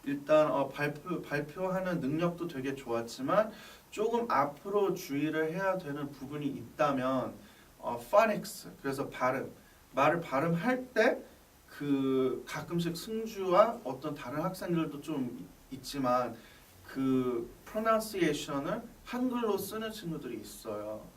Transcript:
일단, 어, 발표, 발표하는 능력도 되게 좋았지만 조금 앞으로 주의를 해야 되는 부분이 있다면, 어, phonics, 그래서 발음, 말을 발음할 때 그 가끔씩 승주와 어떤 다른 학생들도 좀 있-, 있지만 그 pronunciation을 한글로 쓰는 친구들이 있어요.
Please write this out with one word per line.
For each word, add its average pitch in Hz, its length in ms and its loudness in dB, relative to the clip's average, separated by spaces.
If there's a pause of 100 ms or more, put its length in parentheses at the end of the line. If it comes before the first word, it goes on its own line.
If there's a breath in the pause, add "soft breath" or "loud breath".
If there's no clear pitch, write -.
일단, 151 480 4
어, 139 160 2
발표, 147 540 -2
발표하는 185 760 -2
능력도 170 480 0
되게 131 280 -4
좋았지만 131 760 0 (380 loud breath)
조금 226 400 -2
앞으로 196 640 2
주의를 156 600 0
해야 190 260 0
되는 143 320 -6
부분이 143 340 -8
있다면, 127 880 0 (460 loud breath)
어, - 200 -4
phonics, 208 720 4 (120)
그래서 135 280 -2
발음, 127 420 0 (420 loud breath)
말을 156 280 4
발음할 208 720 2
때 - 320 4 (440 loud breath)
그 135 760 2
가끔씩 170 480 -2
승주와 214 880 2
어떤 143 320 -6
다른 147 260 -6
학생들도 170 600 -2
좀 127 360 -4 (320)
있-, 131 60 -10
있지만 123 580 0 (500 loud breath)
그 127 640 0 (180)
pronunciation을 196 1160 0 (220)
한글로 240 540 0
쓰는 214 340 -4
친구들이 131 480 -8
있어요. 107 680 -8 (120)